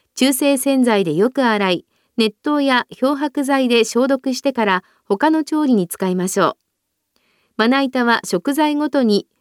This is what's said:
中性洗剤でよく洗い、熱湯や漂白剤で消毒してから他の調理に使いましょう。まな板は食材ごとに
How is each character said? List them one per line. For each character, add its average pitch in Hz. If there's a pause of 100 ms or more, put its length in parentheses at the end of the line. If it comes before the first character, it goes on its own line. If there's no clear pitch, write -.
(160)
中 269
性 277
洗 269
剤 214
で 160
よ 196
く 269
洗 208
い、 175 (320)
熱 220 (100)
湯 294
や 262
漂 269
白 285
剤 262
で 233
消 247
毒 262
し 247
て 277
か 233
ら 185 (220)
他 202
の 311
調 302
理 254
に 180
使 -
い 180
ま 185
し 196
ょ 160
う。 - (960)
ま 220
な 269
板 254
は 233
食 196
材 302
ご 294
と 277
に 208 (140)